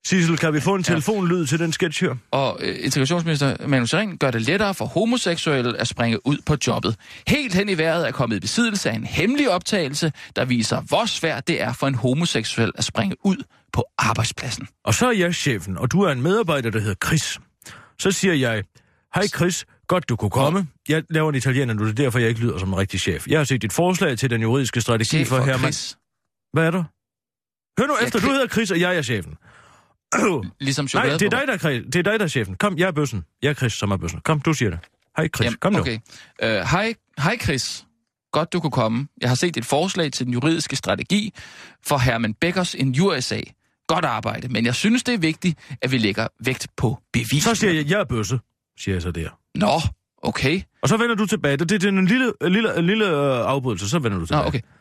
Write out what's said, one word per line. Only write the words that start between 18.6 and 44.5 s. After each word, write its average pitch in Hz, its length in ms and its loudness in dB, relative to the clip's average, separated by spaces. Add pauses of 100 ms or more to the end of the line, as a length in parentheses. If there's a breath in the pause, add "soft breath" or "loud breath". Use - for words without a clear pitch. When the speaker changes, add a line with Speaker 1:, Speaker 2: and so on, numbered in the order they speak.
Speaker 1:
"Hej 196 120 2
Chris, 175 380 -2 (240 soft breath)
godt 180 200 0
du 117 80 0
kunne 101 140 -2
komme." 156 360 2 (220)
Speaker 2:
Ja. 147 60 2
Speaker 1:
Jeg 160 160 2
laver 156 200 2
en 147 40 -2
italiener 127 400 0
nu, 107 100 0
det 110 60 2
er 135 140 0
derfor, 127 140 2
jeg 117 100 4
ikke 117 120 0
lyder 113 180 0
som 95 100 -2
en 95 100 -2
rigtig 98 220 -2
chef. - 280 -4
"Jeg 151 100 4
har 147 60 2
set 123 180 0
dit 110 100 -4
forslag 170 460 0
til 127 120 0
den 113 120 0
juridiske 120 380 0
strategi 113 360 0
Speaker 2:
Chef 131 120 2
Speaker 1:
for 131 80 2
Speaker 2:
for 127 80 2
Speaker 1:
Herman." 135 160 0
Speaker 2:
Chris. - 360 -4 (560)
Speaker 1:
Hvad 160 140 2
er 165 40 4
der? 175 140 -2 (960)
Hør 262 60 4
nu 202 140 0
Speaker 2:
Ja, 240 60 2
Speaker 1:
efter, 233 120 0
Speaker 2:
Chris. 208 100 2
Speaker 1:
du 277 40 4
hedder 269 160 2
Chris, 220 220 0
og 170 100 2
jeg 180 160 2
er 151 60 0
chefen. 98 320 -4 (800 soft breath)
<clears throat> 165 480 -2
Speaker 2:
Ligesom 139 240 -2
Speaker 1:
Nej, 131 40 -6
Speaker 2:
chokolade 165 300 0
Speaker 1:
det 202 80 2
er 190 40 2
Speaker 2:
på 233 100 0
Speaker 1:
dig, 285 60 -2
der 262 80 -2
er 170 40 -6
Chris. 135 260 -2
Det 139 120 -4
er 180 60 2
dig, 208 180 0
der 202 40 2
er 160 40 -2
chefen. 98 280 -2
Kom, 190 220 0
jeg 180 80 2
er 185 60 -2
bøssen. 139 320 -2 (180)
Jeg 139 80 2
er 147 40 -2
Chris, 120 180 -2
som 101 180 -4
er 98 60 0
bøssen. 82 280 -6
Kom, 156 160 2
du 160 120 0
siger 113 180 0
det. 82 80 -8 (380)
"Hej 151 200 0
Chris, 117 80 0
Speaker 2:
Jamen, 117 160 -2
Speaker 1:
kom 196 120 2
nu." 190 60 2
Speaker 2:
okay. 117 200 -2 (440 loud breath)
Øh, 113 60 0
"Hej, 165 460 0 (240)
hej 196 240 0
Chris. - 420 -4 (480)
Godt, 156 200 0
du 175 80 0
kunne 156 100 -2
komme. 120 360 0 (140)
Jeg 123 100 0
har 127 60 4
set 180 180 0
dit 123 120 -6
forslag 160 460 0
til 127 140 -4
den 123 80 -2
juridiske 151 420 0
strategi 202 580 -2 (520 loud breath)
for 143 120 2
Herman 117 360 2
Beckers 180 400 -2
injuriesag. 135 800 0 (320)
Godt 170 180 2
arbejde, 110 440 -4
men 117 180 0